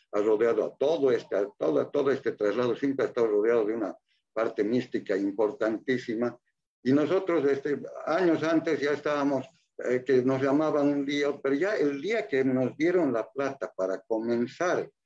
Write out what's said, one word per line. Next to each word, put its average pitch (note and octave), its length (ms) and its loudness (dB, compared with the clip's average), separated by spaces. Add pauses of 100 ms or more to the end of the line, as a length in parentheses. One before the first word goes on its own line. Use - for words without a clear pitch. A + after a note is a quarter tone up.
(120)
ha G#2 80 0
rodeado G#2+ 440 2
a - 120 -6
todo C#3 340 2
este, - 260 -2
a G2+ 120 0 (100)
todo, D3 300 0
todo C#3 220 0
este A2+ 220 -2
traslado, G#2+ 440 0
siempre C3+ 280 -2
ha G2+ 40 0
estado A#2 200 0
rodeado G#2+ 360 2
de G#2+ 100 -2
una G#2 220 -6 (360)
parte A2+ 300 -2
mística G#2+ 540 -2
importantísima. A2 1200 -2 (440)
Y B2 100 2
nosotros, E3 540 2
este, C#3 340 0 (240)
años D#3+ 380 2
antes D#3+ 380 0
ya C#3+ 120 0
estábamos, C#3+ 540 -2 (320)
eh, B2 260 -2
que C3 180 4
nos C3+ 180 0
llamaban C#3+ 480 2
un C#3+ 160 0
día, C#3+ 240 -2 (140)
pero C#3 120 0
ya F#3+ 220 0
el C#3+ 240 0
día G#3 260 -2
que C3+ 180 0
nos B2+ 320 0
dieron D3+ 360 2
la A2 160 -2
plata C3+ 480 -6
para F#2 240 -2
comenzar A#2+ 920 -2 (160)